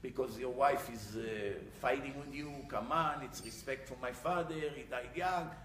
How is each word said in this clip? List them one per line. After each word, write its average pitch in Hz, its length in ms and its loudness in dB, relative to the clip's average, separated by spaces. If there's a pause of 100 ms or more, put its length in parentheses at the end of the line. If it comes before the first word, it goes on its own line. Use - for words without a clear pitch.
because 123 380 -2
your 127 140 0
wife 135 400 6
is, 107 240 -6
uh, 107 420 0 (220)
fighting 139 380 2
with 143 160 -8
you, 147 160 -6 (180)
"Come 120 240 0
on, 156 300 4
it's - 220 -8
respect 135 440 -4
for 127 120 -8
my 123 120 -2
father, 165 420 0
he 143 300 -2
died 123 300 -6
young." 175 360 2 (140)